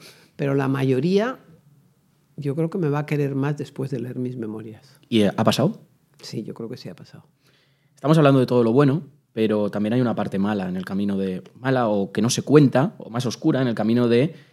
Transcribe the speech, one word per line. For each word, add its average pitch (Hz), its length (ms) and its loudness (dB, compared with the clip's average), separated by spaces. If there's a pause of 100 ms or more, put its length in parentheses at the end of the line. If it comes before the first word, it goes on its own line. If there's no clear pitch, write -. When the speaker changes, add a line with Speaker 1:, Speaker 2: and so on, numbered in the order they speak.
(360)
Speaker 1:
pero 139 200 -2
la 139 120 0
mayoría 139 720 0 (960)
yo 139 200 -6
creo 160 140 -2
que 180 80 -6
me 160 120 0
va 143 100 0
a 147 60 -4
querer 143 300 -2
más 143 220 -2
después 135 340 -8
de 127 80 -6
leer 123 180 -8
mis 127 200 -6
memorias. 110 640 -12 (100)
Speaker 2:
¿Y, 110 120 4
eh, 101 140 4
ha 220 80 0
pasado? 147 360 2 (420)
Speaker 1:
Sí, 120 220 -10
yo 107 100 -14
creo 113 160 -12
que 123 80 -12
sí - 120 -16
ha 90 60 -16
pasado. 107 300 -20 (680)
Speaker 2:
Estamos 156 220 2
hablando 139 220 6
de 123 60 4
todo 123 180 2
lo 113 80 2
bueno, 139 320 4 (300)
pero 107 360 0
también 104 240 -4
hay 127 80 2
una 113 140 0
parte 98 240 -4
mala 101 300 -2
en 90 80 -6
el 92 80 -8
camino 98 320 -4
de, 92 260 -4 (160)
mala 123 300 0
o 98 240 -2
que 107 80 -2
no 113 80 0
se 117 140 -4
cuenta, 147 540 4
o - 120 -18
más 117 160 -6
oscura 143 360 -2
en 131 60 -2
el 113 80 -2
camino 117 320 0
de, 120 280 2 (180)